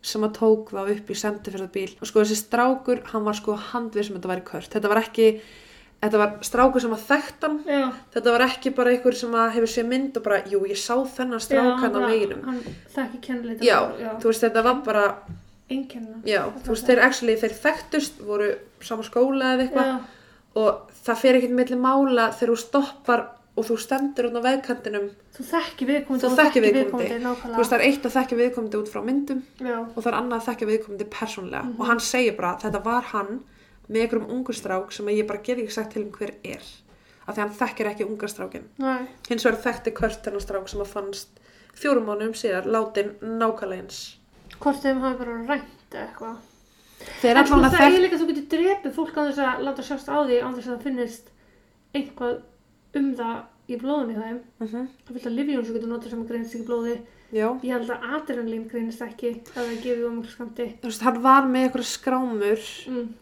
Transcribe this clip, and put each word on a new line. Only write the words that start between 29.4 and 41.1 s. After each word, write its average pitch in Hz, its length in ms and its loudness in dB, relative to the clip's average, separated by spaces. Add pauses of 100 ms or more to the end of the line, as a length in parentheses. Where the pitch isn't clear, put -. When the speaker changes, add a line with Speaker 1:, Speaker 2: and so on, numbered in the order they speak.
Speaker 2:
Já. 240 220 -4
Speaker 1:
og 226 220 -8
það 233 40 0
er 233 120 0
annað 240 180 -4
að 226 80 -6
þekkja 233 240 -4
viðkomandi 208 400 -2
persónulega. - 560 -8
Speaker 2:
Mhm. 233 160 -8
Speaker 1:
Og 240 60 0
hann 233 120 4
segir 247 380 0
bara, 180 240 -2
„Þetta 202 220 -4
var 240 180 0
hann 214 380 -6 (500)
með 220 180 0
einhverjum 226 220 -2
ungum 247 240 -4
strák 196 380 -4
sem 208 160 -10
að 208 100 0
ég 214 100 0
bara 202 140 -6
get 247 160 -2
ekki 220 140 -6
sagt 214 220 -6
til 214 100 -4
um 208 80 -8
hver 208 200 -8 (120)
er.“ - 180 -12 (680)
Af 214 80 -8
því 214 60 -4
hann 208 80 -2
þekkir 226 400 -4
ekki 208 160 -4
unga 214 220 -6
strákinn. 190 360 -10 (140)
Speaker 2:
Nei. 262 300 -2 (220)
Speaker 1:
Hins 233 140 -2
vegar 226 140 4
þekkti 226 380 -4
Kurt 214 280 -2
þennan 202 180 -6
strák 190 280 -8
sem 202 100 -8
að 202 140 -6
fannst 196 340 -8 (480)